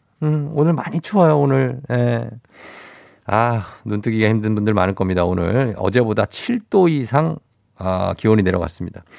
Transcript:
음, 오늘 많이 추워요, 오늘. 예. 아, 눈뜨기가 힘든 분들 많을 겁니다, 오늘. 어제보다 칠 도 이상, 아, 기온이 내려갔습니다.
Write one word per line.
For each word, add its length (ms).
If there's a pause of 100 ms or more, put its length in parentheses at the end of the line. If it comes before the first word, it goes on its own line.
(220)
음, 320
오늘 180
많이 300
추워요, 360
오늘. 440 (100)
예. 380 (960)
아, 400 (180)
눈뜨기가 460
힘든 260
분들 180
많을 220
겁니다, 300
오늘. 520
어제보다 500
칠 420
도 180
이상, 480 (420)
아, 380
기온이 260
내려갔습니다. 600 (160)